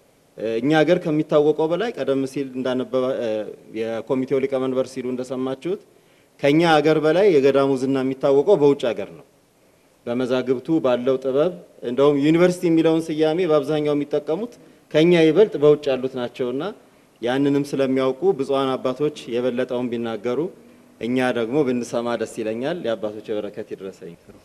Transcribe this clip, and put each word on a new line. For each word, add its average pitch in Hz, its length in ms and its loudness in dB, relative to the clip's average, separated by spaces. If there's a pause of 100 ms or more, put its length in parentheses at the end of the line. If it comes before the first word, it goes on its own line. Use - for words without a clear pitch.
(380)
እ፣ 104 80 -8 (100)
እኛ 120 200 -2
ሀገር 160 240 4
ከሚታወቀው 151 680 2
በላይ 175 240 -2
ቀደም 135 340 -2
ሲል 135 260 -6
እንዳነበባ-፣ 127 640 -2
እ፣ 113 120 -4 (480)
የኮሚቴው 127 640 -4
ሊቀመንበር 131 480 -2
ሲሉ 127 200 -10
እንደሰማችሁት 131 720 -8 (580)
ከኛ 147 300 4
ሀገር 151 300 4
በላይ 160 300 4
የገዳሙ 139 480 4
ዝና 135 220 -2
የሚታወቀው 139 580 2
በውጭ 143 280 4
ሀገር 101 260 -4
ነው። 82 140 -20 (800)
በመዛግብቱ 123 640 -2 (120)
ባለው 127 380 0
ጥበብ 139 340 0 (320)
እንደውም 139 340 2
ዩኒቨርሲቲ 170 460 2
የሚለውን 160 400 4
ስያሜ 156 420 0
በአብዛኛው 151 480 0
የሚጠቀሙት 147 600 -4 (380)
ከኛ 160 200 6 (100)
ይበልጥ 160 340 4
በውጭ 147 300 4
ያሉት 131 300 -2
ናቸውና 127 480 -4 (580)
ያንንም 139 440 0
ስለሚያውቁ 131 560 -2 (120)
ብፁዓን 135 360 -2
አባቶች 131 480 -4 (100)
የበለጠውን 123 600 -4
ቢናገሩ 117 520 -6 (600)
እኛ 123 160 -2 (160)
ደግሞ 117 300 -4
ብንሰማ 120 520 -4
ደስ 110 200 -6
ይለኛል። 120 460 -6
የአባቶች 107 460 -6
የበረከት 104 420 -8
ይድረሰኝ። 92 460 -14 (300)